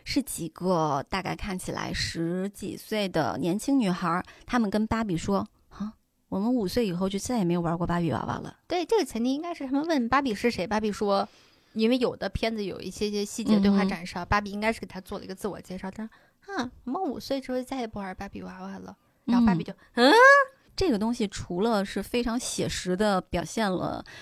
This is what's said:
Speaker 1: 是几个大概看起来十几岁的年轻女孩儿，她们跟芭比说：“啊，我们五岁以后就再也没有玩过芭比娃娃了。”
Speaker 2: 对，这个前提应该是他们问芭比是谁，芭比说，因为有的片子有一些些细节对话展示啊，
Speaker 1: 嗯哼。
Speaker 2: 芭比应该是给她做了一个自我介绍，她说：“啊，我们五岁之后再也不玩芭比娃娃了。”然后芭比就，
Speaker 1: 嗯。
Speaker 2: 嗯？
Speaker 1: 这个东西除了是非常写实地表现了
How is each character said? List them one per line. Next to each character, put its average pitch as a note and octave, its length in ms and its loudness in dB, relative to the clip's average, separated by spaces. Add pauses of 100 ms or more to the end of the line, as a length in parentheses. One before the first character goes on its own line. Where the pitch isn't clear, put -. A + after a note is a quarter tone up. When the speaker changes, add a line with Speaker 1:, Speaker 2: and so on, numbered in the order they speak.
Speaker 1:
是 - 180 -2
几 - 280 -4
个 D#3+ 600 0
大 F#3+ 140 -4
概 E3 140 -4
看 G3 200 -6
起 F3+ 140 -8
来 - 240 -6
十 F3+ 540 -2
几 G3+ 280 -8
岁 G#3 320 -2
的 D3 300 0
年 E3+ 180 0
轻 C#4 220 2
女 A3 100 2
孩 F3+ 200 0
儿， F3 160 0 (200)
她 B3 140 -2
们 A3 100 2
跟 G#3+ 200 0
芭 A3+ 160 0
比 F#3+ 120 -2
说 G3 300 0 (240)
：“啊， G#3+ 240 -10 (340)
我 F#3+ 120 -4
们 A3+ 120 0
五 A#3 140 2
岁 A#3+ 180 0
以 F#3+ 80 0
后 F#3 160 0
就 G3 80 -4
再 A#3+ 220 -2
也 G3+ 60 2
没 E3+ 100 2
有 F3 60 0
玩 E3+ 180 0
过 F3 80 -2
芭 E3+ 140 0
比 E3+ 100 0
娃 - 160 0
娃 - 140 -4
了。” - 160 -14 (100)
Speaker 2:
对， F4 180 -2
这 A4 140 2
个 F4 60 2
前 A3+ 180 -6
提 B3+ 100 2
应 C#4+ 80 -4
该 E4+ 140 -8
是 D4 120 -10
他 B3+ 60 -8
们 C#4+ 140 0
问 C#4 220 2
芭 C4 120 2
比 C4+ 140 0
是 A#3 160 0
谁， F#3 160 -2
芭 G#3+ 140 0
比 G#3+ 100 0
说， G3 380 0 (460)
因 A3 140 2
为 B3 100 4
有 A#3+ 180 0
的 F#3+ 120 -4
片 A3+ 260 -2
子 G#3 100 -4
有 - 160 -6
一 - 100 -10
些 G#3 180 -4
些 G#3 160 -2
细 G#3+ 200 -6
节 G#3+ 160 6
对 G3+ 100 6
话 G3 140 4
展 F#3 200 -2
示 F#3 140 -8
啊， F3 40 -4
Speaker 1:
嗯 F3 40 -10
哼。 - 20 -4
Speaker 2:
芭 G#3 120 4
比 G#3 100 -6
应 G3+ 80 -8
该 A3 140 2
是 A3+ 80 -12
给 G#3 80 -10
她 F#3 120 -12
做 G3 200 -10
了 - 40 -12
一 F#3 40 -12
个 F#3+ 60 -10
自 F#3+ 120 -6
我 E3 140 -6
介 F3+ 180 -10
绍， F#3+ 100 -8
她 A3 200 -8 (340)
说 G4 160 -10
：“啊， B3 100 -4 (140)
我 - 80 -8
们 E4 100 -4
五 D4+ 200 -4
岁 C4+ 200 -4
之 C4 120 -8
后 B3+ 100 -2
再 C4+ 160 -8
也 A#3+ 80 -4
不 A3 140 -10
玩 F#3+ 160 -8
芭 G3+ 120 -10
比 G3 140 -14
娃 F#3 200 -14
娃 G3 180 -10
了。” F#3 160 -16 (300)
然 A#3+ 120 4
后 A#3+ 80 6
芭 G3+ 80 6
比 E3 80 0
就， F#3+ 100 -10 (220)
Speaker 1:
嗯。 B3 160 6
Speaker 2:
嗯？ F#4+ 40 8 (600)
Speaker 1:
这 F#4+ 140 2
个 A3 80 4
东 A3 140 0
西 A#3 160 -2
除 - 320 -6
了 G#3+ 240 2
是 G3 180 -4
非 A#3+ 200 -2
常 A#3+ 180 -2
写 - 260 -4
实 F3+ 300 -2
地 G3+ 260 2
表 E3+ 220 -4
现 G#3 260 -2
了 - 320 -2 (200)